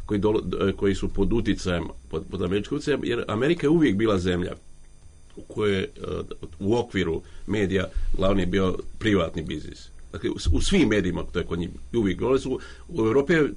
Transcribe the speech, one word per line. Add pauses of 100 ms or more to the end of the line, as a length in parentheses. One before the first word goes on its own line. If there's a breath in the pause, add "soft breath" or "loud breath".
koji
dolo-,
koji
su
pod
uticajem, (260)
pod,
pod
američkim
uticajem,
jer
Amerika
je
uvijek
bila
zemlja (800)
u
kojoj,
e, (720)
u
okviru (260 soft breath)
medija (300 loud breath)
glavni
je
bio (240)
privatni
biznis. (240)
Dakle,
u, (160)
u
svim
medijima,
to
je
kod
njih (240)
uvijek
bilo,
su, (300 loud breath)
u
Evropi
je